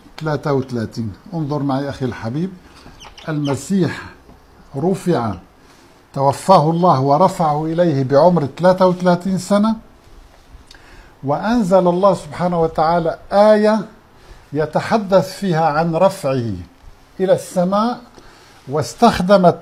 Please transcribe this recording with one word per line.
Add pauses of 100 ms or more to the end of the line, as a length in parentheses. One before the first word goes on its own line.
(200)
ثلاثة
وثلاثين. (220)
انظر
معي
أخي
الحبيب، (800)
المسيح (760)
رفع، (800)
توفاه
الله
ورفعه
إليه
بعمر (100)
ثلاثة
وثلاثين
سنة، (1500)
وأنزل
الله
سبحانه
وتعالى (140)
آية (640)
يتحدث
فيها
عن
رفعه (680)
إلى
السماء، (680)
واستخدم